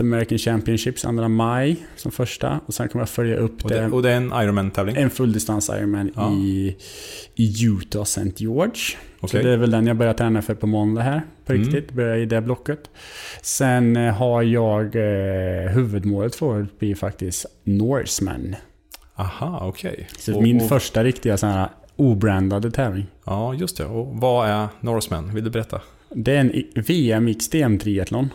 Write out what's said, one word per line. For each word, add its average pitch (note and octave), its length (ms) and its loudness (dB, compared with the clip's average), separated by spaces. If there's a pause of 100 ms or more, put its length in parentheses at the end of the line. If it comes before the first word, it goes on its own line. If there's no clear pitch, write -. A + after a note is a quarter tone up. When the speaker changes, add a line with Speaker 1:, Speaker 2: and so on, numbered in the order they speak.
Speaker 1:
American A#2 360 2
Championships A2+ 680 0
andra A#2 220 0
maj A#2+ 480 2 (200)
som - 160 -8
första, - 540 -4
och - 80 -8
sen A#2 160 -4
kommer B2 120 -4
jag A2+ 80 -4
följa A#2 280 0
upp A2+ 260 -2
Speaker 2:
Och A2 60 -2
det, A2+ 120 0
Speaker 1:
det. A2 60 0
Speaker 2:
och B2 160 2
det B2 80 4
är B2 60 4
en B2 160 -2
Ironman-tävling? G2+ 640 0
Speaker 1:
En C#3 140 2
fulldistans A2 600 0
Ironman G2+ 460 -2
Speaker 2:
Ja. G#2 180 0
Speaker 1:
i, G2 440 0 (580)
i A2 300 2
Utah, G#2 380 0
Saint G2 380 -4
George. C#3 400 0 (380)
Speaker 2:
Okej. - 220 0
Speaker 1:
Så B2+ 60 2
det B2 60 6
är A#2 40 4
väl A#2 140 4
den A2+ 160 4
jag A#2 100 2
börjar A2+ 160 2
träna A2+ 280 2
för G#2+ 140 -4
på - 120 -2
måndag G#2+ 340 2
här, C#3 200 0 (240)
på - 80 0
Speaker 2:
Mm. G2+ 100 4
Speaker 1:
riktigt. D3 300 0
Börjar A#2 240 0
i A#2 80 0
det A2 160 0
blocket. B2 480 -4 (520)
Sen, B2 560 2
eh, A#2 160 2
har A#2+ 300 2
jag, A2 520 2
eh, F#2+ 760 0
huvudmålet G#2 640 0
för D#3+ 100 -4
året G#2 340 -2
blir G2+ 160 0
faktiskt F#2+ 500 -6 (180)
Norseman. G2+ 920 -2 (600)
Speaker 2:
Aha, G2 520 -6
okej. - 400 -8 (100)
Speaker 1:
Så G#2+ 180 -4
Speaker 2:
Och, G#2+ 80 2
Speaker 1:
min A#2 180 6
Speaker 2:
och A2+ 80 2
Speaker 1:
första A#2+ 340 2
riktiga A#2+ 340 2
sån G#2 120 0
här F#2+ 200 0 (260)
obrandade G2+ 760 2
tävling. G2 340 -2 (200)
Speaker 2:
Ja, A2 280 -4
just E3+ 240 -6
det. - 80 -6
Och A2+ 220 -6
vad B2 420 2
är G#2 180 0 (120)
Norseman? G#2 560 -4
Vill A2 80 -2
du A2+ 60 -2
berätta? - 320 -4 (340)
Speaker 1:
Det B2 200 2
är C#3+ 40 4
en C3 160 4
i-, - 200 -2
V B2 360 2
M A2 160 4
i A2+ 40 2
extremtriathlon G#2+ 1040 0